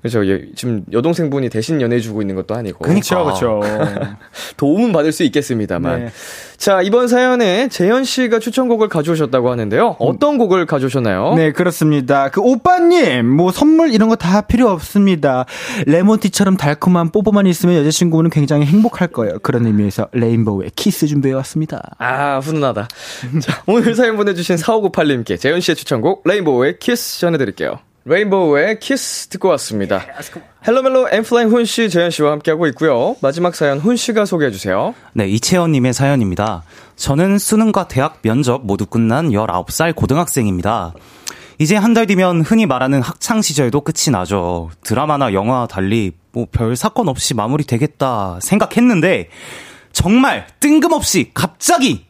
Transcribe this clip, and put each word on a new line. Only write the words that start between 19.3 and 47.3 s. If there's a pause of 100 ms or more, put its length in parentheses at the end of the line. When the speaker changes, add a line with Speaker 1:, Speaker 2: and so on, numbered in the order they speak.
Speaker 3:
그런
의미에서
레인보우의
키스
준비해왔습니다. (160)
Speaker 1:
아,
훈훈하다. (280)
<laughs>
자,
오늘
사연
보내주신
사오구팔님께
재현
씨의
추천곡
레인보우의
키스
전해드릴게요. (280)
레인보우의
키스
듣고
왔습니다. (640)
헬로멜로
엠플라잉
훈
씨,
재현
씨와
함께하고
있고요.
마지막
사연
훈
씨가
소개해주세요. (200)
Speaker 2:
네,
이채원님의
사연입니다. (320)
저는
수능과
대학
면접
모두
끝난
열아홉
살
고등학생입니다. (640)
이제
한
달
뒤면
흔히
말하는
학창
시절도
끝이
나죠. (140)
드라마나
영화와
달리 (180)
뭐,
별
사건
없이